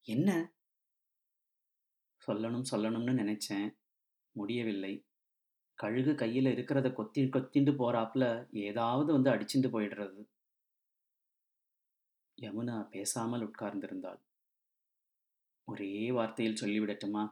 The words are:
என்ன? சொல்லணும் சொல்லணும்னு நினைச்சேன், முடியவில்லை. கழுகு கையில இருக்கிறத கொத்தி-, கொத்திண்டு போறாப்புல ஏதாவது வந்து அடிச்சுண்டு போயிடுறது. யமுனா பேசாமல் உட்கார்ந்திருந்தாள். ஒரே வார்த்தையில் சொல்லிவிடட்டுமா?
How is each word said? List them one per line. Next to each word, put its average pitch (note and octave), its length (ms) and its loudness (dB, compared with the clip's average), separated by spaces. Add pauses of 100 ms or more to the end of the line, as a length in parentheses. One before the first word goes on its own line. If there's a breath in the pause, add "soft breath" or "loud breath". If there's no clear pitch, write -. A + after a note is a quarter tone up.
என்ன? C#3 240 2 (1900)
சொல்லணும் A#2 440 -2
சொல்லணும்னு A#2 480 0
நினைச்சேன், G#2 540 0 (680)
முடியவில்லை. G#2 560 -2 (880)
கழுகு B2+ 340 0
கையில C3 380 2
இருக்கிறத B2+ 400 0
கொத்தி-, C3 380 0
கொத்திண்டு C#3 440 4
போறாப்புல A#2+ 520 2 (360)
ஏதாவது A#2 520 2
வந்து C3+ 180 6
அடிச்சுண்டு A#2+ 380 2
போயிடுறது. G2+ 520 -4 (2250)
யமுனா A#2 380 -4 (120)
பேசாமல் A2+ 560 -4
உட்கார்ந்திருந்தாள். G2 760 -8 (1500)
ஒரே G2+ 260 -6 (160)
வார்த்தையில் A2+ 500 0
சொல்லிவிடட்டுமா? G#2 720 -2